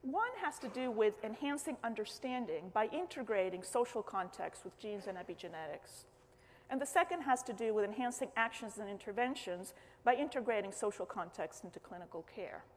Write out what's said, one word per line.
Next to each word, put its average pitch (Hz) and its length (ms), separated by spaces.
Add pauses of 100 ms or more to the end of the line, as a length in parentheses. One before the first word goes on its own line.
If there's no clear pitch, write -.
One 403 300 (120)
has - 160
to 262 80
do 254 240
with 214 220 (100)
enhancing 285 580
understanding 214 920
by 220 140
integrating 214 760
social 240 400
context - 640
with 185 120
genes 208 300
and 185 100
epigenetics. 165 880 (640)
And 262 120
the 285 40
second 349 360
has 262 220
to 240 100
do 220 200
with 214 120
enhancing 247 500
actions 226 440
and 202 100
interventions 202 840 (300)
by 247 120
integrating 233 580
social 208 320
context 175 580
into 180 160
clinical 170 460 (100)
care. - 300 (120)